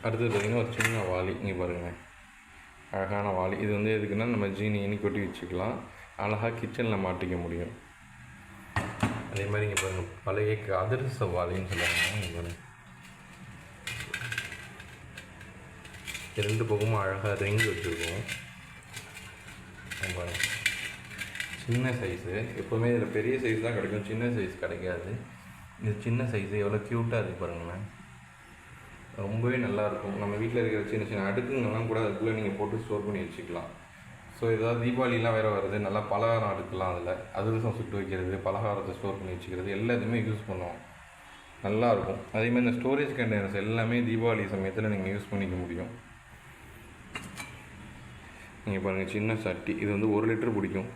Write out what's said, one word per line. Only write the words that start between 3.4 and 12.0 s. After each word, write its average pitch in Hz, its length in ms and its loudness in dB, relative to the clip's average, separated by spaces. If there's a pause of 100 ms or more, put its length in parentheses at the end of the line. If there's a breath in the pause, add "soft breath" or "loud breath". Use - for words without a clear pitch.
இது 104 100 2
வந்து 104 220 4
எதுக்குன்னா 104 380 2
நம்ம 104 140 2 (100)
ஜீனி 104 260 2
இனி 104 140 0
கொட்டி 101 260 2
வச்சுக்கலாம், 90 540 -2 (460 loud breath)
அழகா 107 260 2 (100)
கிச்சன்ல 113 460 0
மாட்டிக்க 90 380 0
முடியும். 85 300 -4 (1600)
அதே 101 200 0
மாதிரி 104 160 2
இங்க 98 140 0
பாருங்க, 92 220 0 (220)
பழைய 107 340 4
க-, 95 220 0
அதிரச 117 520 2
வாளின்னு 90 380 0
சொல்லுவாங்க. 85 320 2 (160)